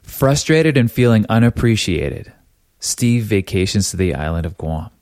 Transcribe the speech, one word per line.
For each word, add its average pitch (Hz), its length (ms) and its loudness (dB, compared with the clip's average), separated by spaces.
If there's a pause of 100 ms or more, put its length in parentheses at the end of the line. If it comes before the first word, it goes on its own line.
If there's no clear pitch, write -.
"Frustrated 151 720 2
and 117 160 2
feeling 117 380 4
unappreciated, 110 1040 0 (460)
Steve 120 460 0
vacations 95 680 -2
to 87 60 -8
the 87 180 0
island 82 320 -4
of - 100 -10
Guam." 80 320 -6 (120)